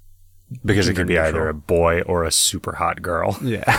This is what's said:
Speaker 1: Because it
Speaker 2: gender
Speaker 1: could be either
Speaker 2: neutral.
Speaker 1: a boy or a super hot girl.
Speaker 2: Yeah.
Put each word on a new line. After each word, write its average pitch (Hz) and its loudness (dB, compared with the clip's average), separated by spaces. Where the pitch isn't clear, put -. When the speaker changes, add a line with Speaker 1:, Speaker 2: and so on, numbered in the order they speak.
Speaker 1:
Because 101 4
it 110 2
Speaker 2:
gender 92 0
Speaker 1:
could 87 0
be 87 2
either 80 2
Speaker 2:
neutral. 78 -2
Speaker 1:
a 78 -4
boy 85 2
or 87 0
a 78 -2
super - -2
hot 87 -4
girl. 90 -2
Speaker 2:
Yeah. 117 -4